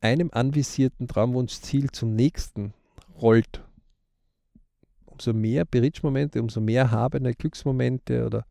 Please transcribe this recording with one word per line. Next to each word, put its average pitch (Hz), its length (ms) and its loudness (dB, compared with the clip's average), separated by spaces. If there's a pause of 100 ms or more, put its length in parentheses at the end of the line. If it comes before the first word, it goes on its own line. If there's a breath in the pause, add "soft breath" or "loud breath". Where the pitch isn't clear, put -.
einem 147 320 2
anvisierten 131 720 0
Traumwunschziel 127 840 -2
zum 113 240 -4
nächsten 104 580 -2 (460)
rollt, 113 440 4 (1400)
umso - 280 -4
mehr 110 320 0
Berichtsmomente, 135 760 0
umso 113 180 -4
mehr 113 320 2
habende 123 420 0
Glücksmomente 127 920 -2
oder 110 260 -4